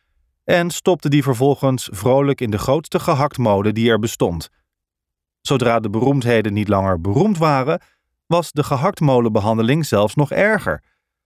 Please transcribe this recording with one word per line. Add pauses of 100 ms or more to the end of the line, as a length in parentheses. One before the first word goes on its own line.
(440)
en
stopte
die
vervolgens
vrolijk
in
de
grootste
gehaktmolen
die
er
bestond. (920)
Zodra
de
beroemdheden
niet
langer
beroemd
waren, (440)
was
de
gehaktmolenbehandeling
zelfs
nog
erger, (420)